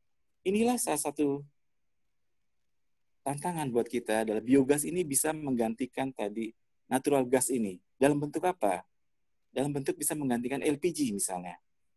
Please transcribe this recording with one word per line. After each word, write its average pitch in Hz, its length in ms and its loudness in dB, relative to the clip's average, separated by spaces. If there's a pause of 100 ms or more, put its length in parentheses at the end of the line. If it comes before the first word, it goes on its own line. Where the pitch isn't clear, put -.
(480)
inilah 226 320 2
salah 156 180 -2
satu 143 460 0 (1800)
tantangan 147 480 -4
buat 117 160 2
kita 113 400 0
adalah 107 160 -2
biogas 135 480 4
ini 175 160 -2
bisa 151 320 0
menggantikan 131 800 -2
tadi 107 400 -6 (320)
natural 131 400 2
gas 127 240 2
ini. 107 240 -2 (240)
Dalam 143 160 6
bentuk 147 320 -4
apa? 98 400 -2 (640)
Dalam 135 160 0
bentuk 143 320 -2
bisa - 160 -2
menggantikan 127 480 0
L 143 160 2
P 180 80 2
G 143 240 0
misalnya. 90 480 -6 (360)